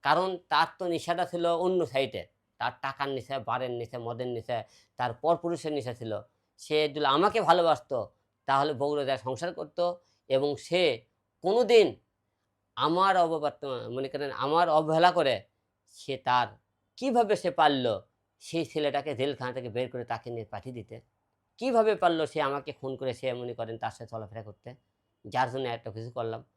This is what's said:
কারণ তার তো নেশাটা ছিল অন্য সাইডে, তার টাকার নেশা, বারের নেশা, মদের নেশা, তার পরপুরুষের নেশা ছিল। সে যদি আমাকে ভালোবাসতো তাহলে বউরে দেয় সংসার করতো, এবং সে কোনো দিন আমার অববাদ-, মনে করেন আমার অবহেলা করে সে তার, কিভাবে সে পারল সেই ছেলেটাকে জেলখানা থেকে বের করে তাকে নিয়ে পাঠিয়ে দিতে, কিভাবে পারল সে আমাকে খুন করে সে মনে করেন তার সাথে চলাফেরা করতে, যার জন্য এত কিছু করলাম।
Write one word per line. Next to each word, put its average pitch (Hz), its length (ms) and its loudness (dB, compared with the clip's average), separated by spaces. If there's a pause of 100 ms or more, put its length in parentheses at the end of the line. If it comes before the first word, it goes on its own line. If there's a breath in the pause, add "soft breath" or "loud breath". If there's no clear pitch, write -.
কারণ 165 220 4 (240)
তার 156 160 4 (100)
তো 185 140 -6
নেশাটা 170 400 -2
ছিল 175 120 -2 (200)
অন্য 185 160 2 (120)
সাইডে, 131 300 -2 (380)
তার 123 120 -2 (120)
টাকার 139 320 -4
নেশা, 131 200 -8 (120)
বারের 123 320 -2
নেশা, 117 260 -10
মদের 120 300 -6
নেশা, 117 200 -4 (420 soft breath)
তার 123 120 -2 (120)
পরপুরুষের 165 540 0
নেশা 123 240 -4
ছিল। 110 120 -6 (520)
সে 151 140 0 (160)
যদি 147 220 0
আমাকে 202 220 4 (100)
ভালোবাসতো 165 500 4 (500)
তাহলে 139 320 2
বউরে 143 280 0
দেয় 131 180 -2
সংসার 131 320 -4
করতো, 160 260 -4 (520)
এবং 143 140 2 (160)
সে 180 160 2 (640)
কোনো 208 160 4 (120)
দিন 220 140 10 (920)
আমার 180 380 4 (100)
অববাদ-, 156 400 -2 (320)
মনে 135 160 -4
করেন 143 180 -4 (140)
আমার 165 220 4 (120)
অবহেলা 160 400 6
করে 135 160 4 (640)
সে 139 140 -6 (140)
তার, 123 200 4 (500)
কিভাবে 240 440 2
সে 180 80 0 (100)
পারল 143 260 4 (560)
সেই 165 300 -4
ছেলেটাকে 143 380 -2 (100)
জেলখানা 131 360 -2
থেকে 123 200 -8
বের 123 160 -2
করে 123 200 -8
তাকে 113 220 -8
নিয়ে 113 180 -10
পাঠিয়ে 117 260 -12
দিতে, 110 180 -14 (640)
কিভাবে 226 340 2 (100)
পারল 170 180 4 (120)
সে 165 60 -4 (100)
আমাকে 139 220 -4 (100)
খুন 135 200 -6
করে 131 200 -4
সে 131 60 -4 (140)
মনে 123 180 -8
করেন 113 240 -8
তার 117 140 -6
সাথে 113 160 -16
চলাফেরা 110 360 -10
করতে, - 200 -20 (560)
যার 123 280 0
জন্য 131 140 -4 (100)
এত 113 180 -12
কিছু 113 240 -10
করলাম। 113 220 -6 (160)